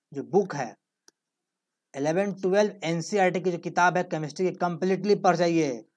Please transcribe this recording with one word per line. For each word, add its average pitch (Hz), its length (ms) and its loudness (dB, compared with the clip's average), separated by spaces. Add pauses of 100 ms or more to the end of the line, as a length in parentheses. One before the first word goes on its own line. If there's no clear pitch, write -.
(120)
जो 143 120 -8
बुक 139 300 0
है, 117 200 -8 (1200)
इलेवन 165 400 -2
ट्वेल्व 196 380 0 (120)
एनसीईआरटी 180 560 0
की 180 100 -2
जो 175 100 -2
किताब 175 360 2
है 180 80 2
केमिस्ट्री 165 420 -4
की, 170 100 -2
कंप्लीटली 180 600 0
पढ़ 185 200 4
जाइए। 160 480 0 (120)